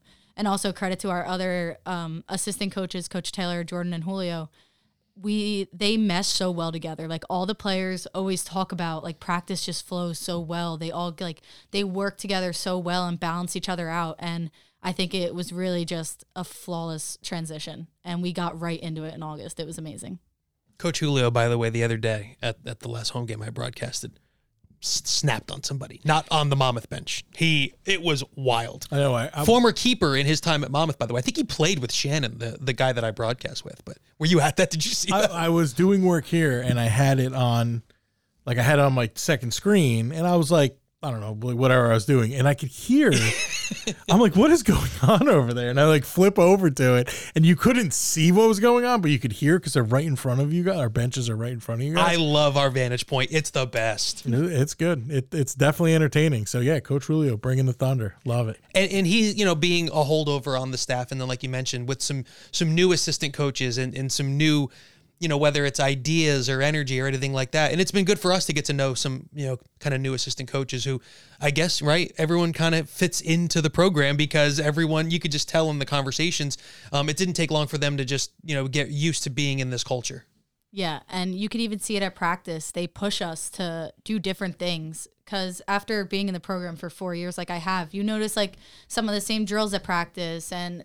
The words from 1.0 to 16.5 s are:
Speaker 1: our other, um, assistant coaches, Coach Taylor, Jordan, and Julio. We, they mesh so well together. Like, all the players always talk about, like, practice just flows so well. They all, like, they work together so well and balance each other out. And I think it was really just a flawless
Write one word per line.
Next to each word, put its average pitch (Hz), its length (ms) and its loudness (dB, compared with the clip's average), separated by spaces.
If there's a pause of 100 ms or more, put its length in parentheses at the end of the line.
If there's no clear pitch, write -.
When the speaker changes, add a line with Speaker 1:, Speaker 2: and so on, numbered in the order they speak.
Speaker 1:
our 180 140 -4
other, 180 600 -4
um, 170 420 -8
assistant 190 460 -6
coaches, 180 340 -6
Coach - 240 -8
Taylor, 175 320 -4
Jordan, 175 300 -6
and 165 100 -6
Julio. 175 460 -6 (720)
We, 208 500 -2
they 208 260 0
mesh 196 300 2
so 185 220 0
well 165 220 -4
together. 160 360 -8
Like, 160 220 -8
all 185 160 -2
the 208 80 -2
players 190 540 -4
always 190 360 -4
talk 185 280 -4
about, 165 320 -6
like, - 160 -10
practice 180 440 -6
just - 220 -8
flows 175 320 -6
so 175 220 -6
well. 170 380 -6
They 160 120 -8
all, 170 300 -6
like, 170 220 -10 (280)
they 202 140 -2
work 196 340 -4
together 185 360 -2
so 185 260 -4
well 175 260 -2
and 170 140 -4
balance 175 360 -4
each 180 140 -6
other 175 200 -6
out. 165 280 -4
And 170 320 -6 (320)
I 185 120 -4
think 180 200 -4
it 175 220 -2
was 175 180 -8
really 175 320 -2
just 160 380 -8 (120)
a 185 80 -8
flawless 165 800 -10